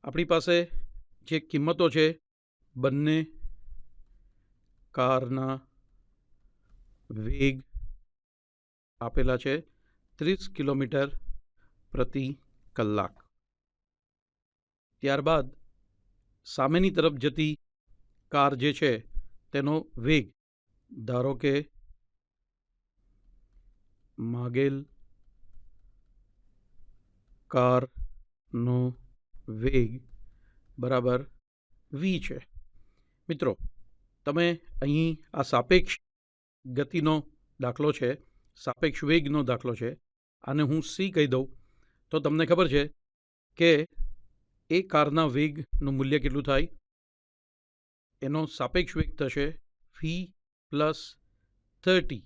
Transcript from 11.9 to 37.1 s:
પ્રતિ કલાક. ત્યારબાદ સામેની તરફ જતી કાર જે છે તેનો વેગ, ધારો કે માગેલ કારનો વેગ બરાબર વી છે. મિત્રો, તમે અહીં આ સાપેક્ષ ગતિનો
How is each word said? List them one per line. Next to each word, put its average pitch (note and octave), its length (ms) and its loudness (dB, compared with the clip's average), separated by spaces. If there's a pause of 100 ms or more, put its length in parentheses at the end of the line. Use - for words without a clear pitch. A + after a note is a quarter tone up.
પ્રતિ C3+ 480 -2 (360)
કલાક. G#2 380 0 (1900)
ત્યારબાદ C#3 480 2 (1000)
સામેની E3 460 2
તરફ D#3+ 220 2
જતી D3 460 -2 (720)
કાર C#3 240 4
જે C3+ 180 0
છે C#3 180 2 (600)
તેનો C#3 240 0 (220)
વેગ, B2 340 2 (600)
ધારો B2+ 440 -2
કે C#3+ 340 0 (2500)
માગેલ B2 680 -2 (2500)
કારનો B2+ 1300 0 (680)
વેગ A#2 440 2 (840)
બરાબર B2 420 0 (720)
વી E3+ 280 -2
છે. C3+ 180 -6 (920)
મિત્રો, C#3 280 -2 (680)
તમે E3 220 0 (340)
અહીં D#3 420 0 (100)
આ D3+ 80 -4
સાપેક્ષ C#3+ 580 2 (680)
ગતિનો C#3+ 500 0 (440)